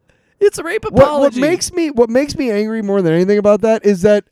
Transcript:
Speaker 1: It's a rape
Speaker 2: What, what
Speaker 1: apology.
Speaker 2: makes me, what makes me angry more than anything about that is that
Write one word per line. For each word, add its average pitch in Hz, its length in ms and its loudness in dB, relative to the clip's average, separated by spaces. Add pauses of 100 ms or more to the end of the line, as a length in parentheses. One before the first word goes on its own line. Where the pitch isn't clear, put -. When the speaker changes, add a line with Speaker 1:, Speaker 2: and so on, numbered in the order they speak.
(400)
Speaker 1:
It's 403 200 0
a 320 40 -8
rape 359 200 -6
Speaker 2:
What, 440 100 -8
what 254 100 6
Speaker 1:
apology. 277 380 0
Speaker 2:
makes 320 320 -2
me, 330 160 -2
what 233 220 0
makes 277 260 -2
me 262 140 -4
angry 220 320 -4
more 196 180 -2
than 165 100 0
anything 185 280 2
about 208 220 2
that 220 220 0
is 196 200 0
that 208 280 2